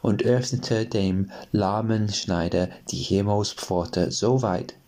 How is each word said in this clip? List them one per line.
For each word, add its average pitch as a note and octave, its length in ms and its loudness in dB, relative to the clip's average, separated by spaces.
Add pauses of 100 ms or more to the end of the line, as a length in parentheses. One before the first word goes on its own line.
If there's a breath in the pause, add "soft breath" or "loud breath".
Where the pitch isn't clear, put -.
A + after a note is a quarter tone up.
und G#2 240 0
öffnete B2 600 0
dem F#2+ 440 0 (220 loud breath)
lahmen G#2+ 600 2
Schneider F2 560 0 (220 loud breath)
die - 60 -4
Himmelspforte G2 1120 0
so B2 320 2
weit F#2+ 320 -2 (140)